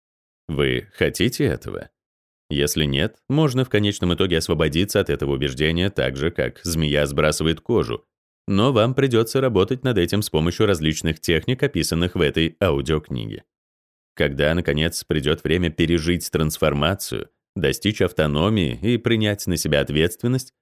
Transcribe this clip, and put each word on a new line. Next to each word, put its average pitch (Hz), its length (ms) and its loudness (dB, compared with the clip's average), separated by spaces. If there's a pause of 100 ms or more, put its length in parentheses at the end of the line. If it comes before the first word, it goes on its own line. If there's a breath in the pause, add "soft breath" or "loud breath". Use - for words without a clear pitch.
(500)
Вы 67 440 -2
хотите 90 520 0
этого? 50 440 -6 (600)
Если 73 340 0
нет, 71 320 0 (140)
можно 135 340 2
в 127 60 -8
конечном 101 440 0
итоге 87 260 2
освободиться 80 600 0
от 92 100 0
этого 69 220 -2
убеждения 71 580 -2
так 65 280 -4
же, 76 140 -2
как 62 320 -4
змея 76 420 0
сбрасывает 76 560 0
кожу. 67 440 -2 (440)
Но 104 240 2
вам 120 220 2
придется 127 460 2
работать 123 420 2
над 123 160 0
этим 90 240 2
с - 80 -10
помощью 80 340 2
различных 78 540 0
техник, 90 420 0
описанных 85 540 0
в 92 60 0
этой 80 380 0
аудиокниге. 69 840 -2 (720)
Когда, 73 400 0
наконец, 82 480 -2
придет 78 400 -2
время 82 260 0
пережить 82 640 0
трансформацию, 78 1000 -2 (260)
достичь 87 460 0
автономии 78 800 0
и 117 160 0
принять 110 480 -2
на 90 100 -2
себя 76 260 0
ответственность, 85 800 -2